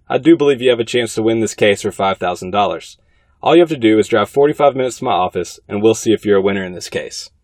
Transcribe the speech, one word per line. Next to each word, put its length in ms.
I 100
do 200
believe 240
you 80
have 100
a 60
chance 300
to 80
win 180
this 140
case 260
for 100
five 260
thousand 340
dollars. 460
All 120
you 80
have 80
to 80
do 220
is 80
drive 220
forty-five 460
minutes 240
to 40
my 80
office, 560
and 140
we'll 140
see 180
if 120
you're 120
a 40
winner 220
in 80
this 180
case." 420